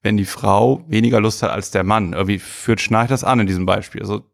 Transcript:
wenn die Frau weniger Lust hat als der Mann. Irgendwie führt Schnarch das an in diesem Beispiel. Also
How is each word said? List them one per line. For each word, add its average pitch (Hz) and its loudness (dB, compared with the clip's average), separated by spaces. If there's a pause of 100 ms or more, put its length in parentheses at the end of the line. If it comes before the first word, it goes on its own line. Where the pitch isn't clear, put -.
wenn 107 0
die 101 0
Frau 110 2
weniger 113 2
Lust 110 0
hat - 0
als - -6
der 95 0
Mann. 101 0
Irgendwie 95 -2
führt - -2
Schnarch 113 0
das 131 -2
an 123 2
in 104 2
diesem 92 -2
Beispiel. 95 -2
Also 101 -6 (160)